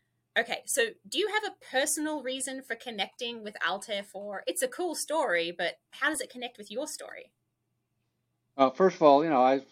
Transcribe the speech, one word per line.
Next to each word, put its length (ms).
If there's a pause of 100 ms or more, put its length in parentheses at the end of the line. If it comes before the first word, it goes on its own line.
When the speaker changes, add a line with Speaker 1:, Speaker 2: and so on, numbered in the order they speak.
(380)
Speaker 1:
Okay, 280
so 220 (200)
do 100
you 100
have 160
a 120 (160)
personal 500
reason 380
for 140
connecting 680
with 140 (100)
Altair 360
four? 440
It's 140
a 80
cool 260
story, 560
but 280 (140)
how 180
does 100
it 80
connect 300
with 120
your 160
story? 460 (1300)
Speaker 2:
Uh, 100
first 280
of 60
all, 220
you 60
know, 120
I 300